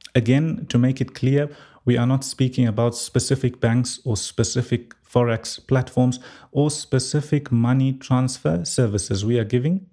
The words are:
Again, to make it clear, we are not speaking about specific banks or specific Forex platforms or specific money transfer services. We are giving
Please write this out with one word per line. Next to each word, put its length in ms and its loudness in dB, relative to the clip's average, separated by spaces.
Again, 560 0
to 80 2
make 240 2
it 120 -6
clear, 360 0
we 140 2
are 80 2
not 180 0
speaking 420 0
about 300 0
specific 640 -2
banks 460 0
or 100 -2
specific 800 -4
Forex 580 -2
platforms 520 0
or 200 0
specific 800 -2
money 400 2
transfer 720 -2
services. 600 0
We 140 2
are 60 0
giving 480 -2